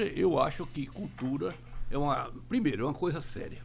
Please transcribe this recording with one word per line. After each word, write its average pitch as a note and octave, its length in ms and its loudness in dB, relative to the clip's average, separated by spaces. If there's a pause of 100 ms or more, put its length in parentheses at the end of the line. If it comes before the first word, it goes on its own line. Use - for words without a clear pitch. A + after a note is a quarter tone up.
(160)
eu E3 240 6
acho D3+ 280 2
que C#3+ 200 -4
cultura B2+ 680 -2 (380)
é C#3 60 2
uma, B2+ 340 2 (160)
primeiro, D3 360 2
é - 20 2
uma D3 80 2
coisa E3+ 260 0
séria. - 460 -8